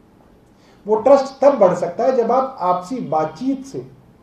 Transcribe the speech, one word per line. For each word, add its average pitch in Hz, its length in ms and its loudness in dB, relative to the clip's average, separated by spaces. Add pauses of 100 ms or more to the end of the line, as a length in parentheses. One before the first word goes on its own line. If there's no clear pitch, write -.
(880)
वो 214 80 2
trust 269 500 2
तब 277 120 4
बढ़ 180 160 4
सकता 175 300 -4
है 262 140 2
जब 220 140 0
आप 262 280 -2
आपसी 180 400 -2
बातचीत 156 680 -4
से, 135 140 -12 (420)